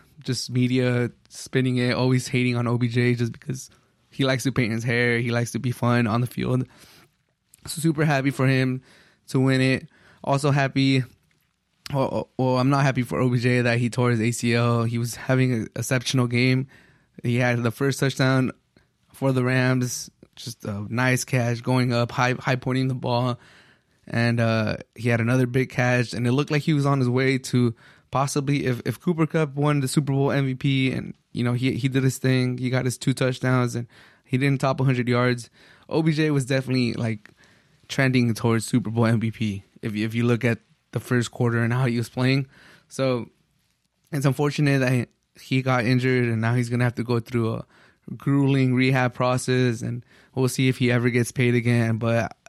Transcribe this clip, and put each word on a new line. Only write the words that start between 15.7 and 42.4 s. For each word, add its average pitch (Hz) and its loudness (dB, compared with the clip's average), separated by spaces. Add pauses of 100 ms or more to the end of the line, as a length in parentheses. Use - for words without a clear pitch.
exceptional 123 -2
game. 127 2 (560)
He 120 -2
had 123 2
the 120 0
first 139 -2
touchdown 131 2 (600)
for 135 0
the 127 2
Rams, 127 0 (260)
just - -14
a 104 -8
nice 127 0
catch, 120 -2
going 127 0
up, 120 0
high, 127 0
high 127 -2
pointing 127 -2
the 131 -4
ball. 123 -2 (680)
And, 117 0
uh, 110 0 (180)
he 117 -4
had 117 2
another 123 2
big 127 -2
catch, 123 0
and 117 -2
it 120 2
looked 143 0
like 151 0
he 165 0
was 139 0
on 139 2
his 127 2
way 131 2
to 123 0 (360)
possibly, 143 0
if, 123 -2
if - -4
Cooper 160 0
Kupp 151 -2
won 147 2
the 131 -2
Super 139 0
Bowl 139 2
M 139 0
V 131 -2
P 135 2
and, - -6 (180)
you 113 -2
know, 120 0
he, 123 0
he 117 -2
did 131 0
his 131 0
thing, 127 0
he 127 -4
got 131 0
his 123 -2
two 135 0
touchdowns, 127 0
and 117 -6 (380)
he - -4
didn't 139 0
top 135 0
a 131 2
hundred 127 2
yards, 123 0 (380)
O 160 0
B 160 2
J 156 0
was 139 0
definitely, 127 0
like, 113 -6 (580)
trending 127 2
towards 113 0
Super 107 -2
Bowl 113 2
M 113 2
V 113 -2
P 101 -6 (180)
if, 110 -6
if 107 -4
you 117 0
look 120 2
at 117 0 (340)
the 127 -2
first 120 -2
quarter 117 0
and 117 0
how 131 0
he 117 0
was 117 -2
playing. 131 0 (420)